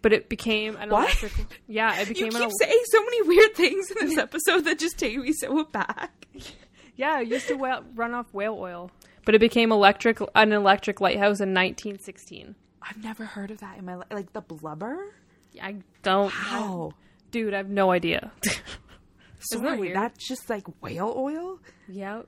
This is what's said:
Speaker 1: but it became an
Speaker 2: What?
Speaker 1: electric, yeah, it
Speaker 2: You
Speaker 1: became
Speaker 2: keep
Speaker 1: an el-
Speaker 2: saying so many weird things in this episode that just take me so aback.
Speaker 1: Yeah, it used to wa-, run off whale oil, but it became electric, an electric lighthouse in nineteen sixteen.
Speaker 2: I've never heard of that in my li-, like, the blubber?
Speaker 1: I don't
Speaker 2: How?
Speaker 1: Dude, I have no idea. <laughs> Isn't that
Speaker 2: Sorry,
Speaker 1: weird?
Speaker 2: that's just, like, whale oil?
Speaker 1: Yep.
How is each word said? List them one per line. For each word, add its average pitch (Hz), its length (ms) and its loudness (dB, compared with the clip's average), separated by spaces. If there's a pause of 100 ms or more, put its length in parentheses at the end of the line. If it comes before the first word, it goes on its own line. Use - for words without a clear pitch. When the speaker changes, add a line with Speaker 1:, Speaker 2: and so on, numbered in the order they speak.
Speaker 1:
but 220 100 6
it - 160 2
became 220 480 -4
an 208 140 -10
Speaker 2:
What? 214 140 4 (180)
Speaker 1:
electric, 208 100 -8 (340)
yeah, 220 340 0
it - 80 -2
Speaker 2:
You 226 60 -6
Speaker 1:
became 285 180 -2
Speaker 2:
keep - 20 -6
Speaker 1:
an 240 80 0
el- 233 80 0 (100)
Speaker 2:
saying 453 200 4 (100)
so 427 120 8
many 466 200 0
weird 392 320 8
things 370 380 0
in 440 160 -2
this - 100 0
episode 330 480 0
that 330 120 0
just 330 200 -4
take 233 180 -4
me 262 160 -4
so 294 280 -2
aback. - 680 -8 (720)
Speaker 1:
Yeah, 285 240 -2
it 240 80 -4
used 254 200 -4
to 294 60 -2
wa-, 262 260 -4 (140)
run 233 180 -4
off 240 220 -6
whale 202 260 -4
oil, 180 300 -12 (340)
but 214 100 6
it 220 60 8
became 226 320 4
electric, 208 460 6 (160)
an 214 180 6
electric 202 480 2
lighthouse 202 400 2
in 190 140 0
nineteen 190 440 -2
sixteen. - 560 -20 (280)
Speaker 2:
I've 214 200 -16
never 220 220 -12
heard 202 260 -12
of 214 100 -14
that 196 180 -18
in 185 80 -14
my 180 100 -10
li-, 180 160 -14
like, 196 220 -10
the 214 80 -8
blubber? 196 720 -10 (480)
Speaker 1:
I 196 140 -10 (260)
don't 196 280 2
Speaker 2:
How? 185 640 -6 (380)
Speaker 1:
Dude, 220 240 -4
I - 20 -4
have 196 140 -6
no 196 200 4
idea. 175 480 0
<laughs> - 60 -8
Isn't - 160 -2 (1000)
that 269 80 -2
Speaker 2:
Sorry, 254 80 -2
Speaker 1:
weird? 185 180 -4
Speaker 2:
that's 214 320 -4
just, - 220 -10
like, 208 140 -4 (180)
whale 185 340 -4
oil? 320 420 -6 (300)
Speaker 1:
Yep. 202 400 -12